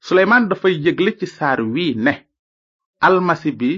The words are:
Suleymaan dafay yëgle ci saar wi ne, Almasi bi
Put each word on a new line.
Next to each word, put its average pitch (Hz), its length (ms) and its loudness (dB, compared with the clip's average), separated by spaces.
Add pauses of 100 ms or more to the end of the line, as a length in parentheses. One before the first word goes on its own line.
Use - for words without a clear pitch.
Suleymaan 202 440 4
dafay 185 280 0
yëgle 160 400 0
ci 175 100 -6
saar 139 360 -2
wi 123 240 -4 (100)
ne, 123 160 0 (880)
Almasi 175 500 0
bi 123 260 -2